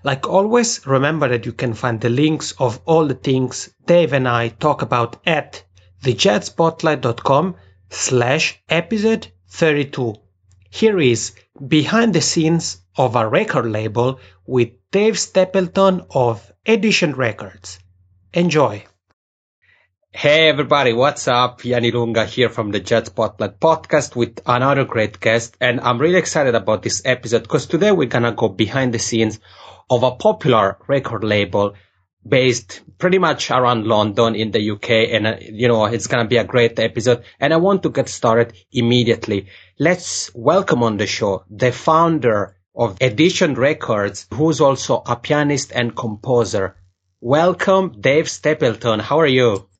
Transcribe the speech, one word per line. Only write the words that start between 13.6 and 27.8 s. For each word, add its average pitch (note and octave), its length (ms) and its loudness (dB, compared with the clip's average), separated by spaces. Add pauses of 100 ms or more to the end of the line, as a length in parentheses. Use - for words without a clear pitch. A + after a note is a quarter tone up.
label A2+ 540 -2 (260)
with B2 240 0 (220)
Dave G#3 260 2
Stapleton F#3 920 0
of A#2+ 400 -2 (140)
Edition G3 480 2
Records. A2+ 640 -8 (540)
Enjoy. C#3+ 520 2 (1300)
Hey D#3 340 4
everybody, C#3 460 2
what's C3 340 0
up? B2 380 0
Yanni A#2+ 260 0
Lunga A#2 340 -2
here A#2 220 0
from G#2+ 240 -4
the G2+ 80 -2
Jazz A2 280 -2
Spotlight G#2+ 520 -6
podcast D#3 560 0
with A#2+ 300 -4
another C3 400 2
great G#2+ 340 -4
guest, A2+ 400 -2
and B2+ 220 0
I'm B2 180 0
really F3 200 2
excited C#3 360 0
about G#2+ 280 -2
this - 200 -4
episode A#2+ 460 -2
'cause - 160 0
today F#3 260 2